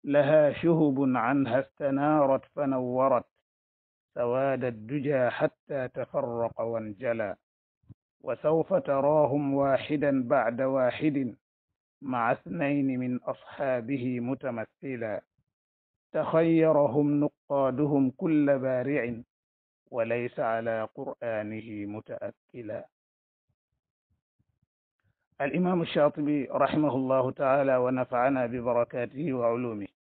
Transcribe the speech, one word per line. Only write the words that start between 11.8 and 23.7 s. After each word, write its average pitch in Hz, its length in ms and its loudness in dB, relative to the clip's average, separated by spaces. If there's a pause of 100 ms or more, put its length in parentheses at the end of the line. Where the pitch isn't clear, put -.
مع 123 300 0
اثنين 143 680 -2
من 123 240 -4
أصحابه 127 960 -4
متمثلا. 120 1000 -6 (920)
تخيرهم 160 960 4 (120)
نقادهم 139 920 0
كل 147 480 2
بارع 131 440 -2 (880)
وليس 120 480 -2
على 113 560 -2
قرآنه 110 720 -8 (180)
متأكلا." 107 1000 -12 (2500)